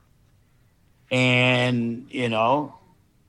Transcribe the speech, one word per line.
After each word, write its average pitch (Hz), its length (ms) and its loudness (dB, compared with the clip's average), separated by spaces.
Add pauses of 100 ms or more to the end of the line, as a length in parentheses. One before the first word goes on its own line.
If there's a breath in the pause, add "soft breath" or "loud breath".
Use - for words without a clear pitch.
(1120)
And, 123 1000 0
you 123 180 -4
know, 113 460 0 (540)